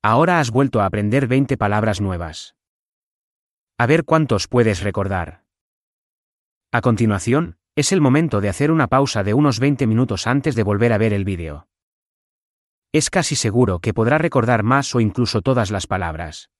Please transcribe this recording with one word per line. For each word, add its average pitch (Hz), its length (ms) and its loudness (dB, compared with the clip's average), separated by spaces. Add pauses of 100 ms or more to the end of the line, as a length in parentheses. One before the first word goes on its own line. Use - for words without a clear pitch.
Ahora 160 380 2
has 123 100 -2
vuelto 131 300 0
a 98 60 2
aprender 107 400 0
veinte 131 320 0
palabras 104 420 0
nuevas. 85 560 -6 (1200)
A 120 100 0
ver 156 180 2
cuántos 151 420 0
puedes 110 360 2
recordar. 95 640 -4 (1300)
A 120 100 0
continuación, 113 800 0 (160)
es 147 160 0
el 190 100 2
momento 135 400 2
de 101 80 -2
hacer 143 220 -2
una 156 160 2
pausa 131 380 0
de 104 100 0
unos 139 240 2
veinte 135 300 0
minutos 110 400 0
antes 135 260 -2
de 113 80 0
volver 104 300 2
a 107 60 0
ver 110 140 2
el 101 120 -2
vídeo. 82 440 -8 (1200)
Es 151 180 0
casi 165 240 -2
seguro 104 460 0
que 110 120 -4
podrá 117 260 2
recordar 123 440 0
más 131 320 0
o 123 60 2
incluso 110 420 0
todas 120 300 0
las 98 160 -6
palabras. 82 720 -8